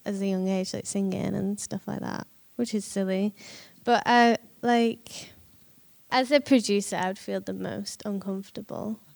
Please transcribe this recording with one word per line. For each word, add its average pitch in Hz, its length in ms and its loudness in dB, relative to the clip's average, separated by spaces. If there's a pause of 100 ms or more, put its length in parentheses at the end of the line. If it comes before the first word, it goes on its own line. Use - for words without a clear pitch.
as 196 160 -4
a 196 60 -2
young 185 200 0
age, 190 280 -2
like, - 100 -6
singing 196 480 -2
and 196 260 -2
stuff - 280 -8
like - 140 -6
that, - 260 -6 (280)
which 240 200 -4
is 202 100 -2
silly. 196 480 -2 (500)
But, 240 220 4
uh, 240 320 6 (240)
like, - 720 0 (800)
as 254 200 2
a 294 80 6
producer, 208 580 4
I 185 100 -2
would 190 100 -4
feel 196 240 -6
the 190 120 -8
most 190 520 -8
uncomfortable 196 920 -6 (160)